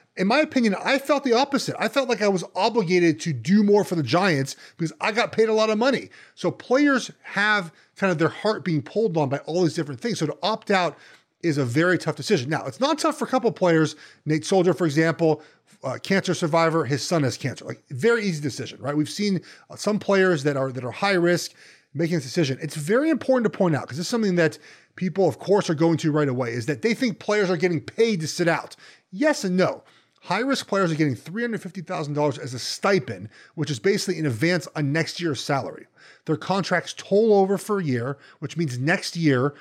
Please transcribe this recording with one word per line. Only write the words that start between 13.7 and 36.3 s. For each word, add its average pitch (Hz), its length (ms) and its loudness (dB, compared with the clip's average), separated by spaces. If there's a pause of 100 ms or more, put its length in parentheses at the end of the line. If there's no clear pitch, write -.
Nate 151 180 0
Soldier, 185 300 4
for 180 120 -2
example, 156 580 2 (400)
uh, 127 180 -6
cancer 190 320 0
survivor, 165 500 2
his 123 200 -2
son 170 180 0
has 127 160 0
cancer. - 260 -8
Like, - 280 -12
very 208 340 0
easy 160 160 -2
decision, 135 400 -8
right? 143 160 -4
We've 151 100 0
seen, 196 340 -2 (280)
uh, 151 60 -20
some 208 240 -2
players 190 440 2
that 143 140 0
are, 135 140 -2
that 127 120 -10
are 123 60 -6
high 202 240 -2
risk 175 400 2 (400)
making 165 220 -2
this 151 80 -2
decision. 131 360 -2
It's 156 160 -8
very 220 360 0
important 262 400 2
to - 40 -12
point 175 200 2
out, 120 120 -4
'cause 127 100 -10
this 170 100 -6
is - 20 -8
something 220 260 0
that 160 220 2 (380)
people, 185 320 0
of 131 100 -2
course, 190 320 2
are 170 60 0
going 165 220 2
to 156 140 0
right 151 160 2
away, 123 260 -2
is 117 120 -4
that 131 160 -4
they 220 140 2
think 233 240 -2
players 208 320 0
are 180 60 0
getting 165 240 0
paid 220 400 0
to 156 60 -6
sit 170 200 -2
out. - 280 -2 (360)
Yes 277 320 0
and 185 120 -2
no. 185 280 0 (380)
High-risk 240 460 -2
players 196 240 2
are 160 40 -2
getting 147 200 2
three 196 280 -8
hundred 226 180 -4
fifty 190 180 -14
thousand 160 360 -6
dollars 147 240 0
as 123 140 -10
a 127 60 -8
stipend, 113 720 -2 (240)
which 147 160 -4
is 139 100 -4
basically 190 380 -2
in 156 80 -2
advance 160 500 0
on 147 160 -2
next 160 300 -4
year's 156 180 -4
salary. - 460 -6 (400)
Their 160 100 0